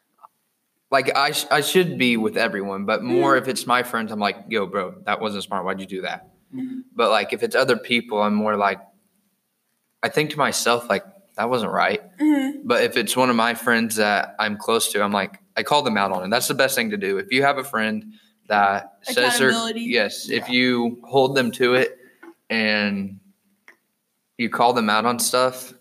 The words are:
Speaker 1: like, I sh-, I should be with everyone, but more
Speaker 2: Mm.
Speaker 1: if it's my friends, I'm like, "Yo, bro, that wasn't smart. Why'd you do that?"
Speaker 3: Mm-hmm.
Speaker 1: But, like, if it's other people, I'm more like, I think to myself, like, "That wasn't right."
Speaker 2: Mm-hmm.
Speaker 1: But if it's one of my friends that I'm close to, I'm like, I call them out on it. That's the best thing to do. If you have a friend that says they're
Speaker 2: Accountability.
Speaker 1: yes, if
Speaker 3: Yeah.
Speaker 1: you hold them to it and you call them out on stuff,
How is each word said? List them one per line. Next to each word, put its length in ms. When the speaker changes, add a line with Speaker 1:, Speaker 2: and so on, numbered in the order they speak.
Speaker 1:
like, 260
I 140
sh-, 200
I 120
should 340
be 220
with 180
everyone, 480
but 180
more 320
Speaker 2:
Mm. 80
Speaker 1:
if 60
it's 180
my 160
friends, 300
I'm 80
like, 160
"Yo, 180
bro, 300
that 160
wasn't 220
smart. 200
Why'd 160
you 60
do 160
that?" 260
Speaker 3:
Mm-hmm. 260
Speaker 1:
But, 160
like, 220
if 100
it's 140
other 220
people, 420
I'm 140
more 220
like, 240
I 80
think 200
to 80
myself, 520
like, 140
"That 120
wasn't 240
right." 300
Speaker 2:
Mm-hmm. 180
Speaker 1:
But 180
if 140
it's 200
one 140
of 60
my 180
friends 420
that 420
I'm 180
close 360
to, 100
I'm 100
like, 260
I 60
call 200
them 140
out 160
on 120
it. 60
That's 180
the 60
best 200
thing 160
to 60
do. 220
If 140
you 120
have 140
a 60
friend 500
that 540
says 120
they're 120
Speaker 2:
Accountability. 320
Speaker 1:
yes, 460
if 200
Speaker 3:
Yeah. 60
Speaker 1:
you 500
hold 320
them 160
to 220
it 220
and 680
you 140
call 220
them 180
out 160
on 120
stuff, 640